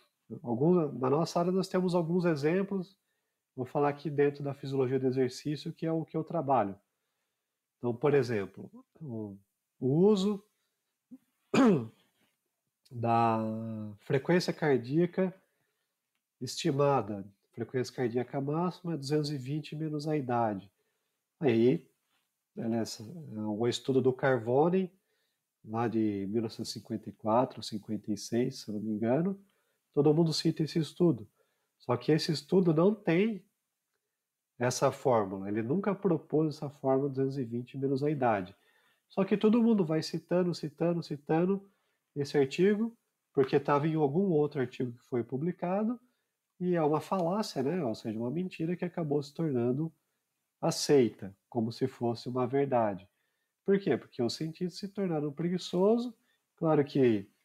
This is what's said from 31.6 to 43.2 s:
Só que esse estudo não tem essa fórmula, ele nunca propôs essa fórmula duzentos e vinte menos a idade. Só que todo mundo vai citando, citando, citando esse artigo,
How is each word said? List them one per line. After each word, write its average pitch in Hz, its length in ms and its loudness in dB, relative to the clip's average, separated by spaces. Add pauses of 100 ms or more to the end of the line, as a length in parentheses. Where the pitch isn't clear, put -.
Só 123 180 -2
que - 140 0
esse - 200 2
estudo 175 420 2
não 175 200 4
tem 196 500 0 (1160)
essa 123 320 0
fórmula, 101 560 0
ele 104 140 -2
nunca 185 320 -2
propôs 156 600 0
essa 147 140 -10
fórmula 135 400 0
duzentos 135 280 -2
e 139 60 -2
vinte 120 340 -8
menos 139 260 -2
a 147 60 2
idade. 117 460 0 (540)
Só - 140 0
que 196 120 -2
todo 214 260 4
mundo 220 220 4
vai 156 200 0
citando, 175 500 -2
citando, 165 480 -2
citando 175 640 0 (480)
esse 143 220 -2
artigo, 196 580 2 (380)